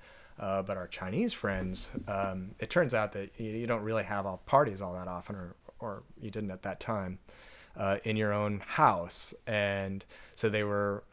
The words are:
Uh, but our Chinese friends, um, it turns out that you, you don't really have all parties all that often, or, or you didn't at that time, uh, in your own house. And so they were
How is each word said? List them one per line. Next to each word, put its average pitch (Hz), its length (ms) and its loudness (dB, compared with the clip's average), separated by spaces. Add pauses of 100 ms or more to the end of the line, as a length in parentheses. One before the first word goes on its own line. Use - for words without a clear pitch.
(380)
Uh, 98 240 0
but 98 160 -2
our 90 80 -6
Chinese 98 480 -2
friends, 92 560 -2 (180)
um, 98 500 -2
it - 120 -6
turns 151 240 4
out 107 180 2
that 98 240 -6
you, 110 140 -4
you 113 160 -2
don't 113 160 0
really 110 220 0
have 101 200 -2
all 95 220 -2
parties 123 340 6
all 90 140 -4
that 90 140 -6
often, 90 280 -6
or, 90 200 -10 (220)
or 104 240 -8 (200)
you 110 80 -6
didn't 101 220 -4
at 95 100 -10
that 95 180 -4
time, 95 380 -2 (580)
uh, 98 280 2
in 110 120 2
your 107 160 4
own 104 340 2
house. 98 680 4 (120)
And 98 580 2 (300)
so - 140 0
they 104 160 2
were 101 380 2 (100)